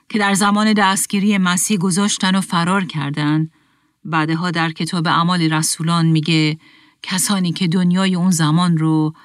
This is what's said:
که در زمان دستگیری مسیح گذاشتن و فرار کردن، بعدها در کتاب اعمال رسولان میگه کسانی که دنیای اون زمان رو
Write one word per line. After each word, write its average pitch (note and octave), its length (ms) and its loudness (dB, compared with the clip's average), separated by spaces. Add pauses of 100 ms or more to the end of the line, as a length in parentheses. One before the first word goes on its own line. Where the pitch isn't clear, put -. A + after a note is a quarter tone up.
که G#3+ 100 -4
در G3 160 2
زمان G#3 380 2
دستگیری G3+ 680 2
مسیح F#3 400 0
گذاشتن F#3+ 580 0
و F#3+ 40 2
فرار F#3 440 0
کردن، D3+ 640 -2 (540)
بعدها D#3+ 460 -2
در E3 200 -2
کتاب D#3+ 360 -4
اعمال E3 460 0
رسولان E3 540 -2
میگه D#3 520 0 (440)
کسانی F#3 500 -2
که F3+ 160 -2
دنیای F#3 460 0
اون F3+ 160 0
زمان E3 460 2
رو D#3 380 0 (100)